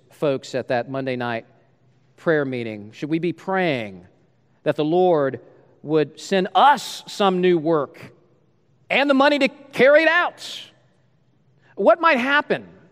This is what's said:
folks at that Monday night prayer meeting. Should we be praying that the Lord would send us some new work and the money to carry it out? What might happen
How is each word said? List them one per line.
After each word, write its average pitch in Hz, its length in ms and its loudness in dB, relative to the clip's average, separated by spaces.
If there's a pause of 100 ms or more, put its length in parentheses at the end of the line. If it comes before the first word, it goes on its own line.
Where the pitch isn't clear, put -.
(120)
folks 139 440 -4
at 123 140 -6
that 123 200 -2
Monday 135 260 -6
night 120 300 -6 (680)
prayer 151 300 0
meeting. 113 480 -8
Should 147 160 -12
we 165 100 -2
be 165 140 -4
praying 135 760 -4 (560)
that 147 140 0
the 151 80 -2
Lord 156 560 0 (420)
would 151 360 -2
send 190 360 -2
us 254 520 2
some 185 340 -2
new 180 160 2
work 151 560 -4 (760)
and 262 200 0
the 277 40 4
money 277 260 4
to 269 80 2
carry 294 560 2
it 320 40 2
out? 330 540 -4 (1120)
What 311 240 4
might 330 180 2
happen 240 500 -2 (240)